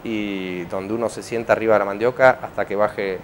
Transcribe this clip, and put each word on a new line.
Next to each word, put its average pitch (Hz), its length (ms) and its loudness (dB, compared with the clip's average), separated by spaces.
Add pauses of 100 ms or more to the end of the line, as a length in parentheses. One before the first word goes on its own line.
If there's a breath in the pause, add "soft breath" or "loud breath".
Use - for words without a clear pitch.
y 98 640 -4
donde 95 300 -6
uno 113 160 -2
se 107 120 -12
sienta 117 300 -2
arriba 110 220 4
de 104 60 6
la 101 40 2
mandioca 120 580 4
hasta 104 220 -6
que 101 100 -6
baje 101 500 0